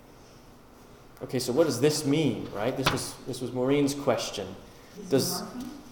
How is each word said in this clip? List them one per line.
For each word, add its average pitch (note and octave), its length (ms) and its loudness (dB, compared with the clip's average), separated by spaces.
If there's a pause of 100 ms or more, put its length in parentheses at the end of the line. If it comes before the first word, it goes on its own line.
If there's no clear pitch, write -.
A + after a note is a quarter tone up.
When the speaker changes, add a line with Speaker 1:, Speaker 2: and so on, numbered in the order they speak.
(1200)
Speaker 1:
Okay, B2+ 180 -2
so B2 120 -2
what D#3 140 6
does C3 160 0
this D3 240 4
mean, C3+ 500 2
right? A2+ 220 -2
This B2+ 120 2
was, - 240 -2 (140)
this B2 140 -6
was A#2+ 100 -6
Maureen's C3+ 420 4
question. G2 600 -2 (420)
Speaker 2:
He's G3 120 -10
Speaker 1:
Does - 320 2
Speaker 2:
an - 60 -8
orphan? - 240 -10 (200)